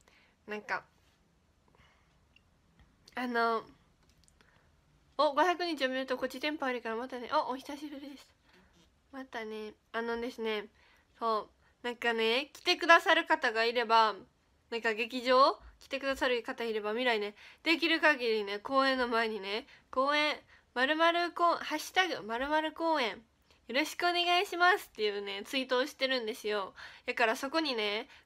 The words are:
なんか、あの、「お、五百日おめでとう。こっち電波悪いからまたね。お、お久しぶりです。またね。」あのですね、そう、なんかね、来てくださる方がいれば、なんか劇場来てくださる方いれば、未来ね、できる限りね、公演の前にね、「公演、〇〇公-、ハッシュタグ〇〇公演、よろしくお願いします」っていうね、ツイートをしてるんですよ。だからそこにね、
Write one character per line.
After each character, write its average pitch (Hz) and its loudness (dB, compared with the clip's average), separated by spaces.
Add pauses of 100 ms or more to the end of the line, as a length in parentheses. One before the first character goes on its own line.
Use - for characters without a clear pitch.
(480)
な 208 -8
ん 208 -10
か、 196 -6 (2250)
あ 247 -4
の、 233 0 (1600)
「お、 294 2
五 294 2
百 349 2
日 277 -2
お 254 -2
め 262 -4
で 262 -4
と 254 -4
う。 - -6
こ 254 -4
っ - -10
ち 254 -12
電 302 -2
波 294 -6
悪 247 -2
い 226 -8
か 226 -10
ら 226 -4
ま 254 -8
た 254 -10
ね。 240 -10
お、 294 0
お 262 -6
久 285 -12
し 302 -12
ぶ 277 -14
り 277 -14
で 269 -18
す。 - -20 (840)
ま 269 -12
た 240 -10
ね。」 214 -10 (180)
あ 226 -4
の 233 -4
で 240 -6
す 233 -12
ね、 214 -4 (500)
そ 220 -2 (340)
う、 - -14
な 240 -4
ん 233 -12
か 233 0
ね、 226 0
来 - -20
て 359 0
く 339 -2
だ 339 8
さ 339 4
る 330 4
方 311 0
が 226 2
い 233 0
れ 240 0
ば、 220 6 (540)
な 233 -6
ん 220 -6
か 226 0
劇 233 -4
場 262 6 (220)
来 - -20
て 269 -4
く 269 -8
だ 269 -2
さ 269 0
る 240 0
方 247 -8
い 233 -4
れ 214 -4
ば、 208 -4
未 240 -2
来 233 2
ね、 208 -6 (280)
で 320 2
き 302 0
る 320 2
限 294 4
り 214 0
ね、 202 -4
公 269 2
演 262 4
の 247 0
前 226 2
に 214 -4
ね、 202 -6 (240)
「公 277 2
演、 302 2 (360)
〇 269 2
〇 339 2
公-、 339 4
ハ - -6
ッ 311 -6
シ - -10
ュ - -20
タ 370 4
グ 226 -6
〇 233 -4
〇 311 0
公 320 0
演、 214 -4 (460)
よ 233 -8
ろ 302 2
し - -8
く - -6
お 349 2
願 349 2
い 403 -2
し 359 -8
ま 359 6
す」 - -14
っ - -20
て 214 -4
い 202 -2
う 208 -6
ね、 202 -8
ツ 277 -6
イ 262 0
ー 254 -6
ト 254 0
を 262 2
し 294 -10
て 269 -2
る 262 0
ん 226 -6
で 214 -6
す 240 -10
よ。 202 -4 (320)
だ 247 -4
か 240 2
ら 233 0
そ 269 -6
こ 320 0
に 285 -2
ね、 214 -4 (160)